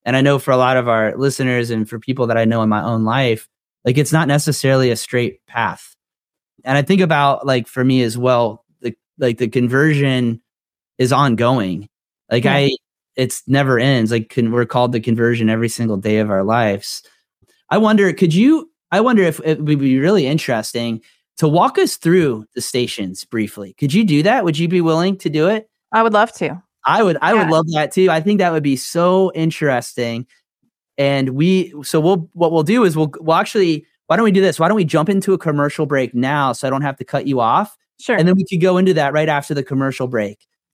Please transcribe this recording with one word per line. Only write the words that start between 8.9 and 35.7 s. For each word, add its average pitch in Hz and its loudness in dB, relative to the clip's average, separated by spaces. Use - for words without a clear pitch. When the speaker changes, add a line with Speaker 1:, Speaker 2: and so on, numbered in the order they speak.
Speaker 1:
like, 123 -2
the 117 -2
conversion 131 0
is 127 0
ongoing. 117 0
Like, 120 0
Speaker 2:
Yeah. 139 2
Speaker 1:
I, 139 0
it's 127 -4
never 131 2
ends. 120 2
Like, 113 -2
con-, 113 -2
we're 120 0
called 123 0
to 120 -2
conversion 117 0
every 113 -2
single 113 -4
day 107 0
of 107 0
our 95 0
lives. 107 -2
I 185 0
wonder, 214 4
could 165 0
you, 294 2
I 190 2
wonder 226 2
if 160 -2
it 156 -2
would 151 0
be 135 2
really 160 2
interesting 117 -4
to 156 2
walk 185 2
us 359 0
through 151 0
the 123 -10
stations 107 -6
briefly. 104 -8
Could 139 -2
you 220 2
do 151 2
that? 214 0
Would 156 -2
you 170 -2
be 180 0
willing 170 0
to 170 -6
do 156 0
it? 214 -2
Speaker 2:
I 220 2
would 226 0
love 208 2
to. 170 -6
Speaker 1:
I 175 2
would, 170 2
I 180 2
would 214 2
Speaker 2:
Yeah. 160 0
Speaker 1:
love 160 2
that 151 -2
too. 185 2
I 160 0
think 202 0
that 180 0
would 156 -2
be 143 0
so 180 0
interesting. 127 -4
And 139 0
we, 170 0
so 160 -2
we'll, 170 0
what 165 0
we'll 160 4
do 220 2
is 160 0
we'll, 151 0
we'll 160 0
actually, 180 0
why 165 0
don't 226 2
we 214 4
do 190 4
this? 180 2
Why 165 2
don't 214 2
we 196 2
jump 156 0
into 196 0
a 175 2
commercial 147 -2